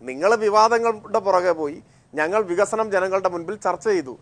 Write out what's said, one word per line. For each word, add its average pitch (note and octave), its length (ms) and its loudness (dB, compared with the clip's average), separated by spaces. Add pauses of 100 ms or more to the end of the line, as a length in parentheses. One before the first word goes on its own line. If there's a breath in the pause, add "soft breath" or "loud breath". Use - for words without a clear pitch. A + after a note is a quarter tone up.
നിങ്ങൾ C#3 320 0
വിവാദങ്ങളുടെ A3 840 2
പുറകെ F#3 340 2
പോയി, D#3 300 -4 (320 soft breath)
ഞങ്ങൾ E3 260 0
വികസനം G3+ 500 -2
ജനങ്ങളുടെ F#3+ 380 0
മുൻപിൽ F3 280 -6
ചർച്ച F#3 320 -4
ചെയ്തു. D3 340 -2